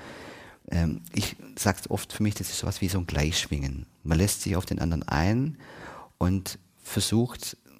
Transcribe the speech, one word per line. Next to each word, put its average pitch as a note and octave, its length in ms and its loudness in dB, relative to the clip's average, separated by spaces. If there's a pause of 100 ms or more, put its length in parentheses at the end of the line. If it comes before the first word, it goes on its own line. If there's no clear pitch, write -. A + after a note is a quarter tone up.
(720)
Ähm, E2+ 320 2 (120)
ich - 220 -2 (200)
sag's - 320 0
oft - 240 -2
für - 100 0
mich, G#2+ 120 4
das - 160 -6
ist - 80 -4
sowas - 220 -2
wie G2 80 2
so F#2+ 100 2
ein F2 80 0
Gleichschwingen. C#2+ 800 0 (160)
Man D#2+ 160 4
lässt G2+ 240 4
sich F#2+ 140 0
auf F2 100 0
den D2+ 140 -2
anderen E2 260 0
ein A2+ 520 2 (600)
und F#2 400 0 (240)
versucht, - 760 0 (220)